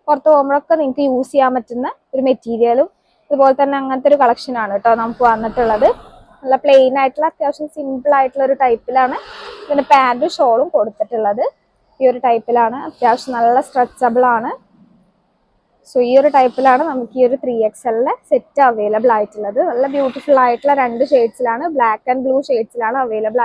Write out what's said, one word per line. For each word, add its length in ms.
പുറത്ത് 240
പോകുമ്പോഴൊക്കെ 500
നിങ്ങൾക്ക് 300
യൂസ് 240
ചെയ്യാൻ 220
പറ്റുന്ന 320
ഒരു 140
മെറ്റീരിയലും 600
അതുപോലെ 340
തന്നെ 180
അങ്ങനത്തെ 320
ഒരു 120
കളക്ഷൻ 400
ആണ് 200
ട്ടോ 80
നമുക്ക് 280
വന്നിട്ടുള്ളത്. 560
നല്ല 240
പ്ലെയിൻ 360
ആയിട്ടുള്ള, 320
അത്യാവശ്യം 440
സിമ്പിൾ 420
ആയിട്ടുള്ള 300
ഒരു 140
ടൈപ്പിലാണ് 540
ഇതിന് 260
പാന്റും 440
ഷാളും 380
കൊടുത്തിട്ടുള്ളത്. 680
ഈ 100
ഒരു 160
ടൈപ്പിലാണ്, 520
അത്യാവശ്യം 500
നല്ല 300
സ്ട്രെച്ചബിൾ 560
ആണ്. 140
So, 60
ഈ 100
ഒരു 160
ടൈപ്പിലാണ് 540
നമുക്ക് 300
ഈ 80
ഒരു 140
ത്രീ 140
എക്സ് 220
എല്ലിലെ 240
സെറ്റ് 380
അവൈലബിൾ 480
ആയിട്ടുള്ളത്. 440
നല്ല 160
ബ്യൂട്ടിഫുൾ 480
ആയിട്ടുള്ള 380
രണ്ട് 300
ഷെയ്ഡ്സിലാണ്, 520
black 240
and 140
blue 220
ഷെയ്ഡ്സിലാണ് 560
അവൈലബിൾ 400